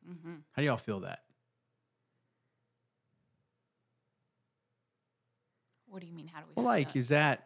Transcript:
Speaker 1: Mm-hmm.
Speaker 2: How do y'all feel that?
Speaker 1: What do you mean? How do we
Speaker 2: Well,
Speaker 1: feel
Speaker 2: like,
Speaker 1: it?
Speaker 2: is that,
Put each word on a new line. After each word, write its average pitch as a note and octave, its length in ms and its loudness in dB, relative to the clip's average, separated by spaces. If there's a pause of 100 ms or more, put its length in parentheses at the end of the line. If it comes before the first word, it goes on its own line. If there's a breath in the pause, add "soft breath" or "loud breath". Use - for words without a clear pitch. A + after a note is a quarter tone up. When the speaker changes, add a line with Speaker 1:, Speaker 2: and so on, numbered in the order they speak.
Speaker 1:
Mm-hmm. E3+ 260 -14 (180)
Speaker 2:
How - 100 -2
do D3 40 2
y'all C3 120 2
feel G#2 220 -4
that? F#2 240 -12 (4000)
Speaker 1:
What F#3+ 140 -14
do E3+ 60 -16
you E3+ 60 -16
mean? D#3+ 140 -14
How D#3+ 120 -16
do D#3+ 80 -14
we D#3 80 -20
Speaker 2:
Well, A#3 80 0
Speaker 1:
feel B3 80 4
Speaker 2:
like, E3 240 2
Speaker 1:
it? C#3 40 2
Speaker 2:
is A#2+ 100 0
that, D3 360 4